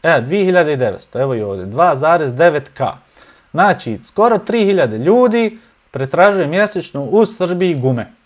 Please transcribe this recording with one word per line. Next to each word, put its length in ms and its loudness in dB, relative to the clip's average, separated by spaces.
E, 180 2
dvije 240 -2
hiljade 280 2
i 40 -2
devetsto, 440 -4
evo 140 0
i 80 -4
ovdje, 240 -6
dva 300 2
zarez 380 0
devet 400 2
K. 80 -6
Znači, 540 0
skoro 340 0
tri 260 -2
hiljade 340 0
ljudi 600 0
pretražuje 560 2
mjesečno 560 -4
u 240 2
Srbiji 480 -2
gume. 380 -2